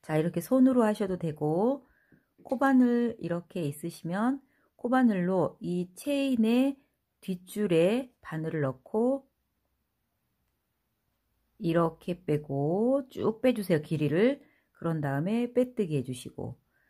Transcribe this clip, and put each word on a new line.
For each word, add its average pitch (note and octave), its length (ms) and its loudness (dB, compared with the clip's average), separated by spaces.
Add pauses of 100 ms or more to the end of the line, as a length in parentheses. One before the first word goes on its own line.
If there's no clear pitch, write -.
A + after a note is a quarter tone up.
자, D#3+ 120 -4
이렇게 E3+ 260 0
손으로 B3+ 420 4
하셔도 G#3 340 0
되고 E3+ 720 -2 (560)
코바늘 B3 720 2
이렇게 E3+ 460 -6
있으시면 F3 760 -4 (360)
코바늘로 F#3+ 840 2
이 F3 360 -4
체인의 C4+ 840 0 (440)
뒷줄에 F#3+ 1000 0
바늘을 D#3+ 400 -6
넣고 A3+ 640 -2 (2250)
이렇게 E3+ 680 -2
빼고 D#3 840 0
쭉 - 320 -4
빼주세요. G#3 400 0
길이를. E3 580 0 (320)
그런 D#3+ 300 -4
다음에 F#3 520 -2
빼뜨기 A3 440 -2
해주시고 B2 640 -8 (300)